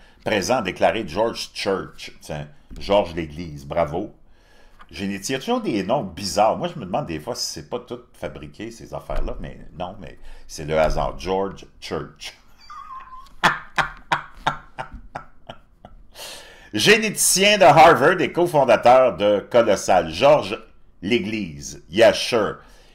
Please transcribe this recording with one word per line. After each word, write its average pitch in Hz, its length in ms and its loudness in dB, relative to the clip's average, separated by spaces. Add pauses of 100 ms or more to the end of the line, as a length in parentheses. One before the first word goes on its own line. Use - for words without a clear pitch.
(260)
présent, 107 360 0
déclaré 92 460 0
George 98 460 -4
Church. - 680 -6
Tiens, 73 280 -10 (320)
George 95 340 0
l'Église, 78 520 -10
bravo. 80 480 -4 (760)
J'ai, 98 140 -10
il 98 260 -8
y 135 40 -4
a 131 40 -4
toujours 240 220 -4
des 120 220 -4
noms 120 200 -2
bizarres. 98 540 0
Moi, 160 100 -6
je 165 120 -10
me 107 60 -12
demande 113 200 -6
des 80 140 -8
fois 120 160 -10
si - 100 -8
c'est - 240 -14
pas 120 100 -8
tout 123 200 -14 (140)
fabriqué, 87 580 -14
ces - 220 -20
affaires-là, - 460 -6
mais 65 200 -14 (180)
non, 90 220 -10
mais 67 180 -18 (300)
c'est - 180 -12
le 78 140 0
hasard. 71 400 0
George 95 460 -6 (140)
Church. - 560 -12 (1080)
<laughs> 175 60 2 (3250)
Généticien 202 840 2
de 190 40 6
Harvard 160 560 8
et 131 120 0
cofondateur 127 840 4
de 104 240 2
Colossal, 95 680 2
George 107 500 2 (420)
L'Église. 92 880 -4
Yeah, 104 240 6
sure. - 440 -2 (380)